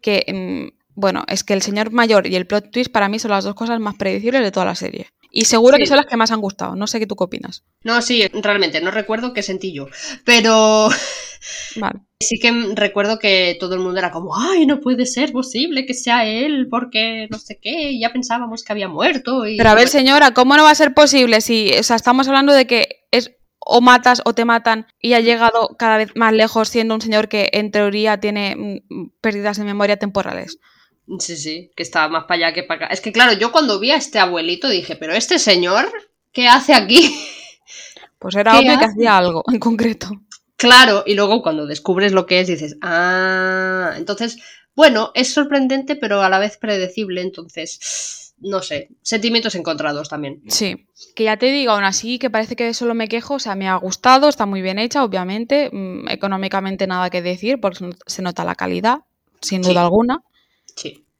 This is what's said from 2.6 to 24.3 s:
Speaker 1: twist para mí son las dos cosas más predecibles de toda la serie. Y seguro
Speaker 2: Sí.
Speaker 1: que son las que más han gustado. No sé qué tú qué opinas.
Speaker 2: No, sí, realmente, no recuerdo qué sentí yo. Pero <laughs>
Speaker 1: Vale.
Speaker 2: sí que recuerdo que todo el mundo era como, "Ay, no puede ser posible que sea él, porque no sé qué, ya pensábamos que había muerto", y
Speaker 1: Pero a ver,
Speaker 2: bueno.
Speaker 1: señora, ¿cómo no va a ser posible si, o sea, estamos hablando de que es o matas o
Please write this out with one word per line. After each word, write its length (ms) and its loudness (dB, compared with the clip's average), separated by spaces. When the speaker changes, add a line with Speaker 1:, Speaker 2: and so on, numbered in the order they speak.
Speaker 1:
twist 200 -4
para 180 0
mí 100 -4
son 120 -6
las 120 0
dos 100 -6
cosas 260 -4
más 140 -6
predecibles 480 -2
de 100 0
toda 140 -2
la 100 -2
serie. 300 -10
Y 140 2
seguro 300 6
Speaker 2:
Sí. 80 4
Speaker 1:
que 40 0
son 100 4
las 100 2
que 100 -4
más 140 0
han 100 -2
gustado. 340 -8
No 120 -6
sé 120 -6
qué 60 -2
tú 100 -10
qué 100 -2
opinas. 380 -14
Speaker 2:
No, 180 0
sí, 320 2
realmente, 480 -2
no 80 -4
recuerdo 440 -6
qué 100 -6
sentí 280 -8
yo. 160 -12
Pero 640 4
<laughs> 880 -8
Speaker 1:
Vale. 260 -8
Speaker 2:
sí 200 -4
que 120 2
recuerdo 440 -2
que 400 2
todo 160 -6
el 60 -4
mundo 180 -4
era 120 -4
como, 260 -10
"Ay, 300 2
no 120 0
puede 260 -2
ser 260 -4
posible 540 -4
que 100 -8
sea 320 0
él, 420 -4
porque 640 -4
no 80 -12
sé 220 -20
qué, 380 -6
ya 140 -4
pensábamos 500 -6
que 100 -12
había 140 -6
muerto", 600 -4
y 100 -6
Speaker 1:
Pero 140 4
a 40 8
ver, 120 8
Speaker 2:
bueno. 120 -4
Speaker 1:
señora, 360 6
¿cómo 200 6
no 80 8
va 80 10
a 40 6
ser 180 2
posible 480 6
si, 360 0
o 60 2
sea, 120 2
estamos 320 2
hablando 260 4
de 140 6
que 440 -2
es 200 0
o 220 4
matas 440 6
o 100 0